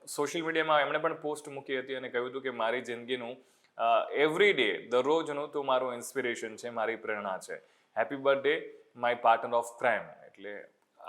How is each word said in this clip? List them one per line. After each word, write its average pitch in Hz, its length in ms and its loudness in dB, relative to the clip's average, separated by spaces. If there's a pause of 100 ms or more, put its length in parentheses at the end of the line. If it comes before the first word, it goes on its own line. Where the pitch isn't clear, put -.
સોશિયલ 156 400 -4
મીડિયામાં 160 360 2
એમણે 147 180 0
પણ 160 220 -2
પોસ્ટ 147 260 -6
મૂકી 135 320 -6
હતી 131 160 -6
અને 127 140 -8
કહ્યું 123 200 -2
હતું 131 120 -8
કે, 131 80 -4
"મારી 117 320 0
જિંદગીનું, 120 560 -6 (400)
અ, 113 400 4
every 170 360 6
day, 110 240 2
દરરોજનું 147 760 0
તું 143 140 -4
મારું 127 280 2
ઇન્સ્પિરેશન 120 640 -4
છે, 120 140 -10
મારી 113 260 -2
પ્રેરણા 104 420 -4
છે. - 440 -14 (180)
Happy 135 240 -2
birthday, 139 360 4 (440)
my 120 80 4
partner 120 420 4
of 117 100 4 (180)
crime." 104 440 0
એટલે 101 400 -14 (440)